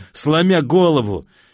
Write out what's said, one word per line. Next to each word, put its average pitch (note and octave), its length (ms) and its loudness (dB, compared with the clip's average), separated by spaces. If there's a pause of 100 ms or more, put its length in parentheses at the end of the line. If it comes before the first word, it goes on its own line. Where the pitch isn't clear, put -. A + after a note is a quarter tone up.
(120)
сломя E3+ 500 0
голову. C3 680 0 (240)